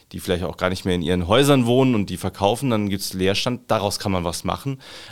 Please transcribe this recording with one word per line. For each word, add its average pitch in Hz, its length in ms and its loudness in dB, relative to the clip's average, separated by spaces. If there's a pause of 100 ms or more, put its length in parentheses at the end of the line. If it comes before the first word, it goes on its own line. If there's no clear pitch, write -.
(120)
die 90 80 -10
vielleicht 90 240 -2
auch 78 140 -6
gar 92 120 0
nicht 95 160 -4
mehr 92 80 2
in 90 80 0
ihren 85 260 0
Häusern 135 380 4
wohnen 127 300 4
und 98 160 0
die 92 60 -4
verkaufen, 113 520 -2
dann 104 180 0
gibt's 98 260 -4
Leerstand, 101 480 0 (100)
daraus 101 260 0
kann 101 140 -4
man 90 120 0
was 85 200 -6
machen. 131 360 -4 (320)